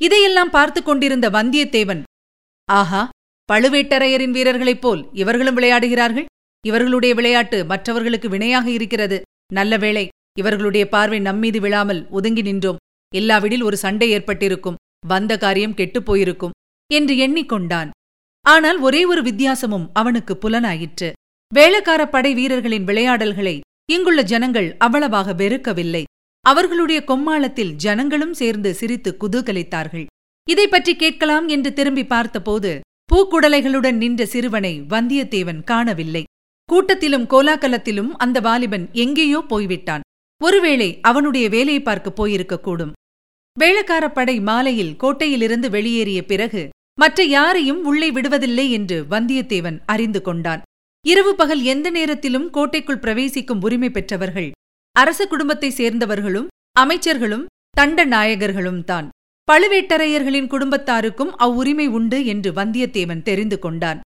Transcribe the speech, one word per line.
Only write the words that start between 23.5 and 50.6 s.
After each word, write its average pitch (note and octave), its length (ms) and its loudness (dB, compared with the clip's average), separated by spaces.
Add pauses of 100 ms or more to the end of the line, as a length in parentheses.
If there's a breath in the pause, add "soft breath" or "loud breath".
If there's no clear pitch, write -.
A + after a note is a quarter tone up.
இங்குள்ள E4+ 320 4
ஜனங்கள் A#3 560 0
அவ்வளவாக A3+ 560 2
வெறுக்கவில்லை. F3 680 -2 (380)
அவர்களுடைய D#4+ 640 2
கொம்மாளத்தில் C4+ 640 -2
ஜனங்களும் C#4 640 -2
சேர்ந்து G#3+ 400 -2
சிரித்து A3+ 460 -6
குதூகலித்தார்கள். F3 840 -6 (440)
இதை G4+ 180 4
பற்றி F4+ 280 0
கேட்கலாம் D#4+ 520 0
என்று C#4 260 -2
திரும்பி C#4 320 -2
பார்த்தபோது, G#3+ 720 -4 (340)
பூக்குடலைகளுடன் C#4 800 4
நின்ற A3+ 300 -2
சிறுவனை G3+ 560 -4
வந்தியத்தேவன் G3+ 840 -2
காணவில்லை. E3 600 -2 (480)
கூட்டத்திலும் E4 560 2
கோலாகலத்திலும் C4 800 2
அந்த B3 300 0
வாலிபன் G#3+ 520 -2
எங்கேயோ C#4+ 560 0
போய்விட்டான். F3+ 540 -4 (420)
ஒருவேளை D#4 580 2
அவனுடைய B3+ 480 2
வேலையை C#4 320 0
பார்க்க G3+ 340 -4
போயிருக்கக்கூடும். F3+ 760 -4 (680)
வேளக்கார E4+ 520 2
படை B3+ 280 0
மாலையில் A3 600 -2
கோட்டையிலிருந்து C4 720 0
வெளியேறிய G#3 560 -2
பிறகு G3 440 -4 (300)
மற்ற D#4 240 2
யாரையும் D4+ 640 2
உள்ளே D4+ 260 0
விடுவதில்லை C4 600 -2
என்று F3+ 380 -4
வந்தியத்தேவன் G#3 760 -4
அறிந்து G#3+ 360 -2
கொண்டான். E3+ 400 -6 (460)